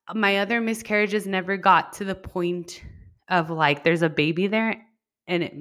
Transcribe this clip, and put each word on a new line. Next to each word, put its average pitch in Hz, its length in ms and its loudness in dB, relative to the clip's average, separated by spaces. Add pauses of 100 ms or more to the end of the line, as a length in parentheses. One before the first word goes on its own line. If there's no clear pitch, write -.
(140)
my 202 240 2
other 202 220 0
miscarriages 214 680 0
never 190 300 -2
got 185 380 4
to 208 100 -10
the 190 120 -4
point 175 640 -6 (480)
of, 170 200 0
like, 147 340 0
there's 165 180 4
a 165 80 2
baby 160 380 0
there. 226 340 -2 (460)
And 170 160 -2
it, - 160 -10